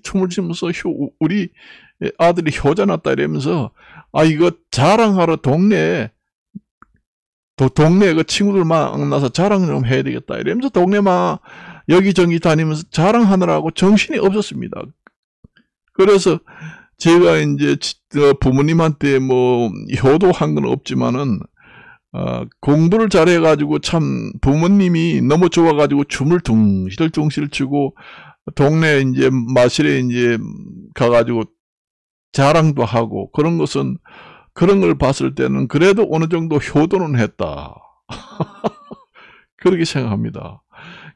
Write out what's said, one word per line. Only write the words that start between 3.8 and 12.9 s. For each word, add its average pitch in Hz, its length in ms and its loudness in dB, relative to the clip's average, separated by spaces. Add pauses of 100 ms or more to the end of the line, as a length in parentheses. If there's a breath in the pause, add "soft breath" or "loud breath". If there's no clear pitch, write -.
"아, 147 100 2
이거 160 280 2 (200)
자랑하러 185 680 2
동네, 160 720 0 (1500)
도-, 131 120 2
동네 175 440 2
그 160 100 0
친구들 202 400 -2
만나서 143 640 -2
자랑 190 360 0
좀 143 200 -2
해야 131 160 0
되겠다." 123 360 -8
이러면서 220 320 -4
동네 196 320 0
막 180 400 0 (480 loud breath)
여기저기 175 500 2
다니면서 160 500 0
자랑하느라고 180 800 2